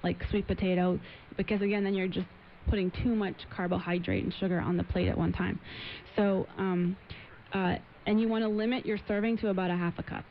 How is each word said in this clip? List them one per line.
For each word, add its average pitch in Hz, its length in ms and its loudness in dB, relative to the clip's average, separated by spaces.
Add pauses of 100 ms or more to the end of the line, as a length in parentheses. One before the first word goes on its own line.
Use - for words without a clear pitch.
like - 260 -2
sweet 202 160 0
potato, 180 540 2 (380)
because 202 260 0
again, 202 200 2
then 196 120 2
you're 190 120 2
just 180 200 -2 (420)
putting 190 220 2 (120)
too 240 120 2
much 202 200 0 (140)
carbohydrate 180 760 0
and - 160 -2
sugar 180 200 2
on 175 180 2
the 175 60 2
plate 180 240 0
at - 100 2
one 165 160 2
time. - 260 -2 (560)
So, 196 300 4 (120)
um, 180 380 2 (580)
uh, 185 240 2 (280)
and 208 160 4
you 226 60 2
wanna 220 220 2
limit 220 360 0
your 208 220 0
serving 214 320 2
to 220 100 0
about 185 220 2
a 175 40 2
half 175 220 0
a 185 60 -8
cup. - 280 -6